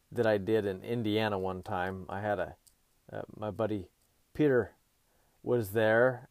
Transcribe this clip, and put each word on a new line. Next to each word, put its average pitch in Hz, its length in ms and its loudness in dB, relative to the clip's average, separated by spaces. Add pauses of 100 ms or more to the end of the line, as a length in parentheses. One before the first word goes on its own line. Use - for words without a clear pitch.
(120)
that 113 140 0
I 110 100 4
did 101 300 0
in 95 180 -4
Indiana 107 540 0
one 92 240 -4
time. 95 480 -4
I 98 100 -6
had 104 180 -2
a, 82 180 -6 (540)
uh, 107 120 -10 (120)
my 107 160 -6
buddy 101 380 -4 (480)
Peter 131 360 4 (680)
was 117 280 0
there, 113 600 4